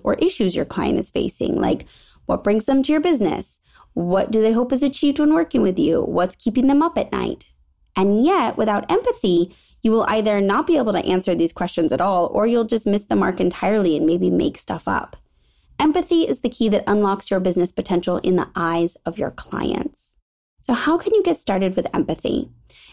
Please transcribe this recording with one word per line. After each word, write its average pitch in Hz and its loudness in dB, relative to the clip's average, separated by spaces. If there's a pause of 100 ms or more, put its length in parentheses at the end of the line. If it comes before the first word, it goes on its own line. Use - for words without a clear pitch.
or 202 0
issues 190 0
your 160 -2
client - -2
is - -6
facing, - -4
like - -2 (400)
what 180 -4
brings 214 0
them 269 2
to 262 -2
your 302 2
business, 269 -2 (340)
what 175 0
do 220 4
they 220 4
hope 247 0
is 262 0
achieved 285 0
when 302 4
working 311 0
with 185 0
you, 160 2
what's 180 -2
keeping 240 0
them 285 4
up 330 -2
at - -4
night. - -6 (500)
And 202 2
yet, 320 0
without 214 -2
empathy, 185 0 (280)
you 226 2
will 226 2
either 214 0
not 202 0
be 330 2
able 220 0
to 175 -2
answer 185 0
these 165 0
questions 170 -2
at 165 0
all, 180 2
or - 0
you'll 233 2
just 220 -2
miss 202 0
the - -2
mark 190 0
entirely 185 0
and 156 0
maybe 180 2
make - 0
stuff - -8
up. - -4 (640)
Empathy 320 2
is - -2
the 240 -2
key 226 0
that 202 2
unlocks 202 0
your 196 2
business 180 0
potential 180 -2
in 185 0
the - 0
eyes 170 -2 (100)
of 165 -6
your - -4
clients. - -8 (440)
So - -4
how 311 0
can - -2
you 415 4
get 339 0
started 190 -2
with - -2
empathy? - -2 (420)